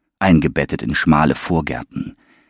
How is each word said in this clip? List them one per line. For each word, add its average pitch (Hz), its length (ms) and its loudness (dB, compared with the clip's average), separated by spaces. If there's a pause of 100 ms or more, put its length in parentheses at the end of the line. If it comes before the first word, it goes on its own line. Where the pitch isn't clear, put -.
(180)
eingebettet 80 640 2
in - 140 -4
schmale 73 400 2
Vorgärten, 69 800 -6 (340)